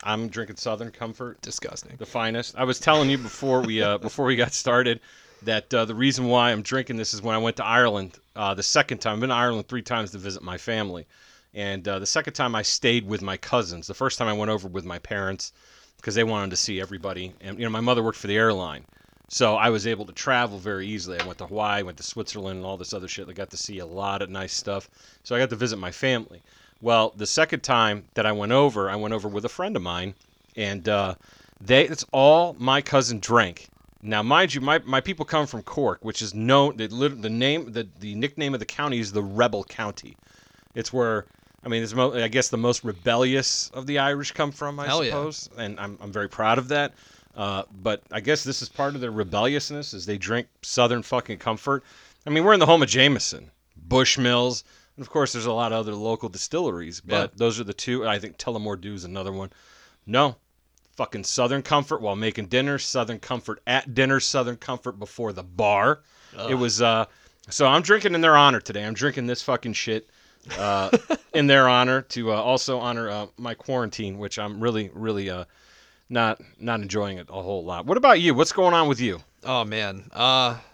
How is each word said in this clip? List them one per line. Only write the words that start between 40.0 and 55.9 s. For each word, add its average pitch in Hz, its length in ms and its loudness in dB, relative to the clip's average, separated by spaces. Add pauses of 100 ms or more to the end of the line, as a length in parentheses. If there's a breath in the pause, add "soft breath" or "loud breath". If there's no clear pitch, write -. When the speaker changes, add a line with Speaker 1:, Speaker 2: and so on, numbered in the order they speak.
Speaker 1:
It's 113 180 -6
where, 113 320 0 (400 soft breath)
I - 40 -12
mean, 113 140 0
it's 107 120 -6
mo-, 127 180 2
I 117 160 0
guess 123 200 2
the 120 80 -2
most 120 280 0
rebellious 123 880 0
of 131 140 -12
the 143 120 -2
Irish 143 320 0
come 147 220 -2
from, 143 260 -8
I 143 60 -8
Speaker 2:
Hell 151 180 0
yeah. 120 80 -2
Speaker 1:
suppose, 147 460 -6
and 107 220 -8
I'm, 101 200 -10
I'm 101 140 -14
very 101 160 -4
proud 113 300 2
of 127 100 -4
that. 143 240 -2 (420 soft breath)
Uh, 98 280 -4 (200)
but 107 180 -2 (100)
I 107 80 -6
guess 147 240 0
this 147 200 -6
is - 60 -10
part 143 260 -4
of 127 60 -10
their 120 100 -4
rebelliousness, 120 800 -2
is 90 140 -12
they 104 100 -2
drink 110 300 -4 (160)
Southern 120 400 2
fucking 117 360 -4
Comfort. 131 440 -2 (420 soft breath)
I 151 60 -6
mean, 160 120 4
we're 208 100 8
in 196 60 8
the 156 60 6
home 160 180 10
of 127 60 4
Jameson, 131 600 2 (360)
Bushmills, 123 760 2 (320 soft breath)
and 139 100 -16
of - 40 -18
course 143 240 0
there's 117 120 -6
a 120 80 0
lot 113 180 0
of 113 80 0
other 107 160 -6